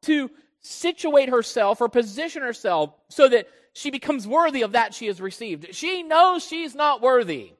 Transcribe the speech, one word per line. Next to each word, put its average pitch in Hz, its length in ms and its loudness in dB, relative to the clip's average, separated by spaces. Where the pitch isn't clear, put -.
to 294 260 0
situate 294 680 0
herself 226 520 0
or 240 80 0
position 254 540 -4
herself 180 500 -2
so 277 180 4
that 240 200 4
she - 160 -10
becomes 269 380 -6
worthy 285 340 2
of 208 120 -4
that 226 200 0
she 226 140 -10
has 185 120 -6
received. 185 540 -10
She 349 300 -6
knows 330 420 4
she's 320 300 -8
not 285 260 0
worthy. 185 580 0